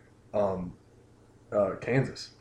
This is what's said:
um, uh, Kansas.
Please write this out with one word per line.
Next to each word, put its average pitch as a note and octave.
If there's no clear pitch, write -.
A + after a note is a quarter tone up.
um, F#2+
uh, G2
Kansas. -